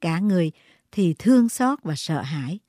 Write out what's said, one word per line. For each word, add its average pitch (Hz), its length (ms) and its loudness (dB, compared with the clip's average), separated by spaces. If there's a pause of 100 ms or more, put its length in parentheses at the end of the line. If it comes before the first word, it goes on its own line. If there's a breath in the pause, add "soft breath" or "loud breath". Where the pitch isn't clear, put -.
cả 165 180 -2
người, 185 320 2 (420 soft breath)
thì 175 260 2
thương 240 300 4
xót 254 340 -2
và 156 140 -6
sợ 147 260 -4
hãi. 143 360 -6 (100)